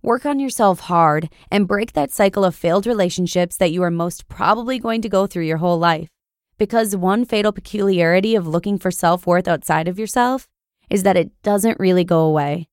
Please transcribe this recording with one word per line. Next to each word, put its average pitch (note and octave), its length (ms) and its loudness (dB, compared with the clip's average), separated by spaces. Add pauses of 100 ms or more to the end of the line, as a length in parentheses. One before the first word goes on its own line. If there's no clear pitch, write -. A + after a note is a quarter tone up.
Work A#3 240 -2
on C#4+ 120 0
yourself A#3 440 2
hard D#3+ 480 2 (200)
and G3+ 180 2
break G#3 260 -4
that C#4+ 180 -2
cycle G3 320 2
of F3+ 120 2
failed F3+ 300 0
relationships F3+ 720 -2
that F3 160 0
you F3 120 -2
are F3 80 0
most E3+ 360 -6
probably A3+ 500 -6
going A3+ 240 -4
to A3+ 60 -8
go G3 200 0
through E3+ 180 -6
your D#3+ 140 -2
whole F3 200 0
life. E3 300 -2 (480)
Because G#3+ 360 0
one G3 300 0
fatal G#3+ 300 0
peculiarity G3 840 0
of F3 140 0
looking E3+ 280 -2
for F#3 140 -2
self-worth F3 560 0
outside D#3+ 400 0
of F#3 100 -6
yourself B3 520 -2 (400)
is G3 140 0
that F#3+ 120 4
it F#3 160 0 (100)
doesn't G#3 380 0
really F3+ 240 4
go E3+ 160 2
away. D#3 540 0